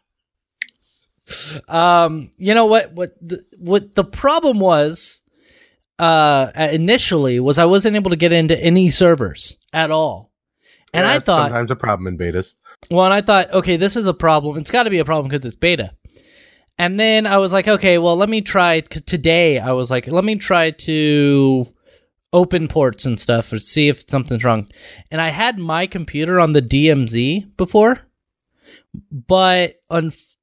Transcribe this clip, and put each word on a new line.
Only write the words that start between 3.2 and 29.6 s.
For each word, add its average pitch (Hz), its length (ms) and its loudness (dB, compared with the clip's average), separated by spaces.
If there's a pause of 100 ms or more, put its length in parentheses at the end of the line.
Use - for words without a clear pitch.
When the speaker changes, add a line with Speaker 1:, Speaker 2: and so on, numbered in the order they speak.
Speaker 1:
the, 170 240 -12 (140)
what 202 360 -2
the 196 100 0
problem 285 560 0
was, 160 600 0 (760)
uh, 151 560 2
initially 156 880 0
was 143 180 0
I 170 60 4
wasn't 196 320 2
able 190 140 -2
to 175 60 -2
get 165 160 2
into 160 300 2
any 175 280 4
servers 156 680 0 (160)
at 160 180 -2
all. 143 400 -4 (640)
And 170 120 0
Speaker 2:
Yeah, 220 60 2
Speaker 1:
I 277 40 2
Speaker 2:
that's 277 100 -4
Speaker 1:
thought 160 240 2
Speaker 2:
sometimes 117 220 -4
a 123 60 -4
problem 95 300 -4
in 90 120 -8
betas. 87 360 -6 (360)
Speaker 1:
Well, 185 160 2
and 190 80 2
I 208 80 0
thought, 202 300 0
"Okay, 180 240 0
this 196 200 -2
is 220 100 -2
a 185 80 2
problem. 151 440 0
It's 151 120 -10
gotta 233 200 0
be 185 80 -2
a 156 60 0
problem 143 260 -4
'cause 139 160 -6
it's 113 100 -12
beta." 156 360 -2 (840)
And 185 240 -2
then 220 260 2
I 196 120 2
was 190 140 0
like, 190 160 0
"Okay, 190 300 2
well, 170 180 2
let 202 120 0
me 220 140 -2
try 175 400 0 (100)
c-," 151 80 -12
today. 165 580 0
I 127 140 -4
was 127 180 -2
like, 127 220 -4
"Let 185 120 0
me 214 120 -2
try 170 340 0
to 143 960 0 (680)
open 180 340 0
ports 135 380 -2
and 120 120 -2
stuff - 340 -2
and 110 100 -8
see 147 260 0
if - 220 -2
something's 123 340 -4
wrong." 113 240 -2 (420)
And 160 120 -6
I 160 80 -2
had 214 280 -4
my 170 280 -4
computer 170 520 -4
on 160 140 2
the 147 80 4
D 139 300 2
M 135 180 2
Z 131 380 -2 (100)
before, 214 440 2 (1120)
but 180 640 0 (140)